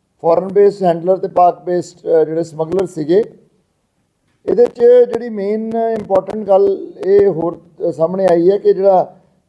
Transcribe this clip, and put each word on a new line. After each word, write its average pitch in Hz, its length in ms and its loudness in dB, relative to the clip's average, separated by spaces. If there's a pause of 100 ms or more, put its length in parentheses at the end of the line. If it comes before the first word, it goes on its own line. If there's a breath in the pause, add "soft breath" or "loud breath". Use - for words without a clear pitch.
(240)
ਫਾਰਨ 165 240 0
ਬੇਸਡ 196 360 0
ਹੈਂਡਲਰ 175 340 0
ਤੇ 185 100 -6
ਪਾਕ 175 340 0
ਬੇਸਡ, 180 480 -8
ਅ, 165 140 2
ਜਿਹੜੇ 160 200 -4
ਸਮਗਲਰ 160 420 -6
ਸੀਗੇ। 165 380 -2 (1200)
ਇਹਦੇ 240 200 2
'ਚ - 140 -4
ਜਿਹੜੀ 240 500 4
ਮੇਨ 220 420 -6 (280)
ਇੰਪੋਰਟੈਂਟ 196 480 -4
ਗੱਲ 196 460 0 (120)
ਇਹ 202 220 4
ਹੋਰ 165 340 -4 (300)
ਸਾਹਮਣੇ 180 400 -2
ਆਈ 170 200 4
ਹੈ 202 60 2
ਕਿ 202 160 2
ਜਿਹੜਾ 185 420 2 (320)